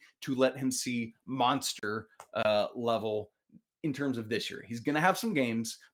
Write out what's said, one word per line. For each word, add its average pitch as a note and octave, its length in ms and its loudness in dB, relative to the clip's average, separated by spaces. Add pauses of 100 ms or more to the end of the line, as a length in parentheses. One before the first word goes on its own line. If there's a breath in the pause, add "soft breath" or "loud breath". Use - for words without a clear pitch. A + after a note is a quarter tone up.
(220 soft breath)
to C3+ 140 -2
let C3 220 4
him C3 140 0
see A#2+ 420 -4 (120)
monster, A#2+ 840 0 (260 loud breath)
uh, G#2+ 420 4
level A2 560 -2 (520)
in D3+ 100 0
terms C3 240 -2
of A2 120 -6
this G#2+ 200 -2
year. - 180 -10
He's A#2 120 -6
gonna D3 220 2
have F#3 160 4
some A3+ 160 -2
games, A#2 460 0 (140)